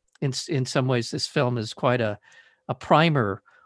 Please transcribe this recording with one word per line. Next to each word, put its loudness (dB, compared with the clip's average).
in 0
s-, -8
in -2
some 0
ways, 0
this -6
film 0
is -6
quite 2
a, -2
a -2
primer 2